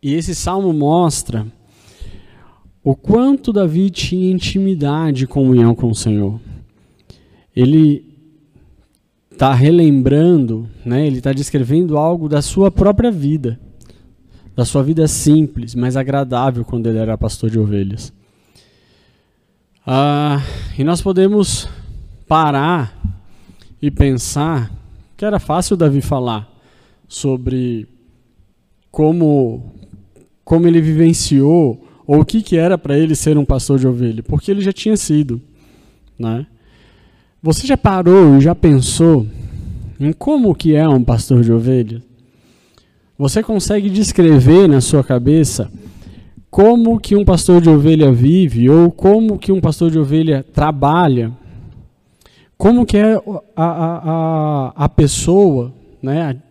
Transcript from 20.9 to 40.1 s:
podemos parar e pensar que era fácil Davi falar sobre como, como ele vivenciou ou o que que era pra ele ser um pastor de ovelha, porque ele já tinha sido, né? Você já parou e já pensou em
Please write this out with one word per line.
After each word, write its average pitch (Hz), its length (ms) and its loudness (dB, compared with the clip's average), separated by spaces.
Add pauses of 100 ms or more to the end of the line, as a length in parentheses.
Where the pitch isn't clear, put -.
podemos 196 680 0 (600)
parar 151 680 -2 (880)
e 147 80 -2
pensar 139 840 -4 (440)
que - 80 -10
era 208 160 0
fácil 175 380 -2
Davi 143 240 2
falar 120 480 -6 (580)
sobre 123 800 -6 (1040)
como, 147 800 -2 (720)
como 165 240 2
ele 170 120 4
vivenciou 156 1040 2 (200)
ou 147 160 4
o 156 40 4
que 220 160 -2
que 190 140 -4
era 170 220 0
pra 143 200 -2
ele 156 180 0
ser 151 220 0
um 143 80 0
pastor 135 340 -2
de 131 80 0
ovelha, 120 360 -4
porque - 280 -4
ele 202 100 -2
já 196 100 -2
tinha 220 240 -2
sido, 147 460 -4 (760)
né? 117 280 -8 (960)
Você 160 260 -2
já 269 80 0
parou 180 640 4
e 139 40 6
já 165 140 2
pensou 147 720 2 (720)
em 147 140 -2